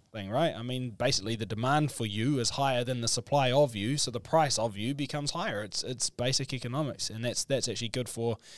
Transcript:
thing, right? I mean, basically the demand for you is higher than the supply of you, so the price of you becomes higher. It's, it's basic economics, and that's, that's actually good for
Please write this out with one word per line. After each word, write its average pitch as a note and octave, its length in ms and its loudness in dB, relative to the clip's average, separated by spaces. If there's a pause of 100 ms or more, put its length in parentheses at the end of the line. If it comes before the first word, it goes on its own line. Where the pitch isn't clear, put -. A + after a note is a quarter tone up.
(120)
thing, G2 180 -8
right? C#3 240 2
I G#2+ 80 -8
mean, B2+ 280 -4
basically A#2+ 460 0
the G#2+ 100 -4
demand C3+ 460 2
for - 140 -4
you A2+ 320 0
is A2+ 120 0
higher C3 340 2
than B2 160 -2
the A#2 80 0
supply C3 420 2
of C3 260 6
you, A2+ 200 0
so C#3 140 0
the A2 100 -4
price D#3+ 380 4
of G3 180 0
you G#3 180 -2
becomes C#3+ 380 -4
higher. D#3+ 300 -2
It's, - 200 -6
it's A#2+ 280 -4
basic C3 420 0
economics, C3 580 -4
and A2 140 -6
that's, A#2 200 0
that's C3 240 0
actually A2+ 200 -4
good A#2+ 200 -2
for A#2 280 0 (220)